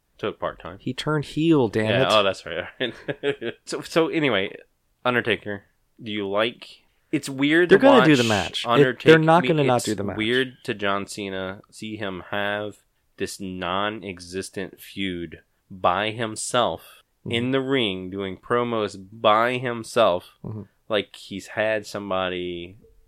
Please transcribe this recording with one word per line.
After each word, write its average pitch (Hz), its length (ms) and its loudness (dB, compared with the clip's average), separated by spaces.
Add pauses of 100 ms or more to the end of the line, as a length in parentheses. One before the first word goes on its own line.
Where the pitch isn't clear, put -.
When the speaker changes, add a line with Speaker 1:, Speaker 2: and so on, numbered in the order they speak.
(180)
Speaker 1:
Took 101 220 -6
part-time. 85 400 -8
Speaker 2:
He 131 120 -6
turned 151 340 -4
heel, 151 420 4
damn 107 200 -2
Speaker 1:
Yeah, 101 140 2
Speaker 2:
it. 87 80 4
Speaker 1:
oh, 107 140 6
that's 95 200 -2
right. 117 1160 -6
<laughs> - 40 -20
So, 151 160 -8
so 165 280 0
anyway, 127 480 0 (480)
Undertaker, 107 580 0 (400)
do 110 80 -10
you 104 180 -4
like, 110 540 -4 (300)
it's - 160 -4
weird 147 420 2
Speaker 2:
They're 190 80 10
Speaker 1:
to - 40 2
Speaker 2:
gonna 269 220 8
do 160 80 8
Speaker 1:
watch 139 60 8
Speaker 2:
the 120 60 4
match. 104 400 0
It, 117 40 -4
Speaker 1:
Undertaker, 127 440 4
Speaker 2:
they're 160 120 10
not 165 220 4
gonna 151 180 2
not 127 120 4
Speaker 1:
it's 117 100 -2
Speaker 2:
do 110 80 -2
the 98 100 -4
match. 101 120 -6
Speaker 1:
weird 123 380 -2 (100)
to 120 100 -4
John 101 320 -2
Cena 95 540 -8 (100)
see 107 260 -12
him 95 340 -8
have 101 480 -4 (380)
this - 240 -8
non-existent 92 1400 -8
feud 87 600 -8 (300)
by 95 400 0
himself 107 880 -4 (240)
Speaker 2:
Mm-hmm. - 120 -8
Speaker 1:
in 120 180 -2
the 135 100 0
ring, 110 480 -2
doing 95 300 -6
promos 117 580 -2 (160)
by 113 460 2
himself, 117 840 0
Speaker 2:
Mm-hmm. 107 200 -12 (260)
Speaker 1:
like 104 280 -2
he's - 320 -14
had 110 380 -2
somebody 90 920 -6 (320)